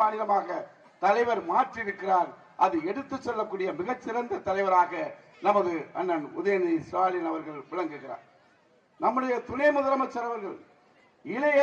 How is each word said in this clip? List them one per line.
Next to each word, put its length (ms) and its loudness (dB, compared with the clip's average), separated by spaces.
மாநிலமாக 460 0
தலைவர் 400 2
மாற்றியிருக்கிறார். 800 0
அது 120 2
எடுத்து 260 -6
சொல்லக்கூடிய 440 -2
மிகச்சிறந்த 680 -4
தலைவராக 460 2
நமது 260 4
அண்ணன் 260 -2
உதயநிதி 380 2
ஸ்டாலின் 440 0
அவர்கள் 280 -8
விளங்குகிறார். 520 -8
நம்முடைய 300 2
துணை 280 4
முதலமைச்சர் 520 0
அவர்கள் 280 -6
இளைய 380 2